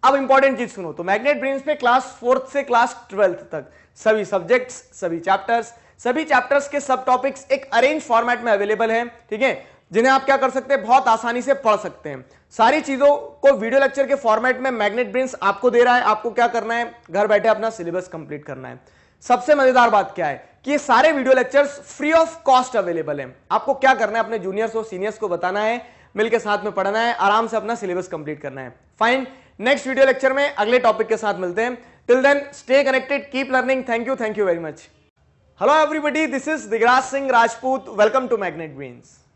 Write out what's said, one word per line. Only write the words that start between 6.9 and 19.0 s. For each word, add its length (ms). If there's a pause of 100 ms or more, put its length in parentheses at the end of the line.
टॉपिक्स 460
एक 220
अरेंज 280
फॉर्मेट 400
में 100
अवेलेबल 400
हैं, 160 (220)
ठीक 120
है? 340 (160)
जिन्हें 220
आप 120
क्या 120
कर 120
सकते 240
हैं, 100
बहुत 240
आसानी 340
से 120
पढ़ 220
सकते 340
हैं। 160 (260)
सारी 300
चीजों 360
को 360
वीडियो 280
लेक्चर 260
के 80
फॉर्मेट 440
में 120
मैग्नेट 400
ब्रेन्स 320
आपको 260
दे 140
रहा 120
है। 60
आपको 300
क्या 160
करना 260
है, 220 (160)
घर 160
बैठे 220
अपना 200
सिलेबस 380
कंप्लीट 380
करना 220
है। 120 (420)